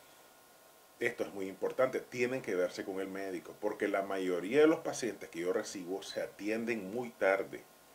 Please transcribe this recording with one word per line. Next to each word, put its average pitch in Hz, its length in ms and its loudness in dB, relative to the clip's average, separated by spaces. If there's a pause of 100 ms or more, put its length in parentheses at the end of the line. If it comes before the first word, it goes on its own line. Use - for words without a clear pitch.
(1000)
esto 117 240 0
es - 100 -4
muy 98 140 -6
importante, 107 520 0
tienen 123 420 -2
que 113 140 -2
verse 90 300 0
con 95 140 -4
el 95 80 -2
médico, 95 520 -6
porque 104 280 0
la 98 160 2
mayoría 98 580 2
de 156 60 10
los 160 120 6
pacientes 127 500 -4
que - 100 -8
yo 90 140 2
recibo 95 500 -4
se - 180 -6
atienden 107 720 -2
muy 120 160 -4
tarde. 95 540 2 (320)